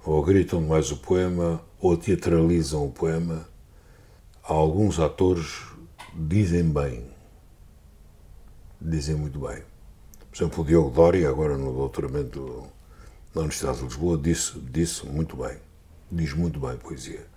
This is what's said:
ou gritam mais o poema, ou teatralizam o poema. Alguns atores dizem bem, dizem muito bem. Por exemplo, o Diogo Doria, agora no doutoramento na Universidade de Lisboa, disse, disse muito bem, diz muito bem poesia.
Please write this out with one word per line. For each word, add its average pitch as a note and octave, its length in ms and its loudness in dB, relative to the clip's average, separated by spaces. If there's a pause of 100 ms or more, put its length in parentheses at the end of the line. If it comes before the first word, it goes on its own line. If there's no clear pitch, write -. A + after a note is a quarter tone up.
ou D#2 180 2
gritam F2+ 380 4
mais D2+ 300 2
o D2 60 -6
poema, F2 640 0 (180)
ou F2 180 4
teatralizam E2 880 2
o C2+ 60 -6
poema. E2 560 -4 (960)
Alguns D#2+ 560 2
atores E2 640 2 (520)
dizem E2+ 480 2
bem, C#2 420 0 (1800)
dizem D#2 340 -2
muito D2 240 -4
bem. C#2 220 -8 (720)
Por - 120 -18
exemplo, E2 200 -2
o - 20 -2
Diogo D#2 240 4
Doria, E2 400 6
agora C#2+ 280 0
no F#2 160 -4
doutoramento C3+ 920 -6 (720)
na D#2+ 60 -2
Universidade D#2+ 380 -4
de - 60 -6
Lisboa, D#2 320 -2
disse, D#2+ 420 -2
disse C#2 460 -4
muito D2 300 -6
bem, B1+ 220 -8 (540)
diz D#2+ 220 -2
muito E2 260 -2
bem B1 180 -6
poesia. - 480 -14 (120)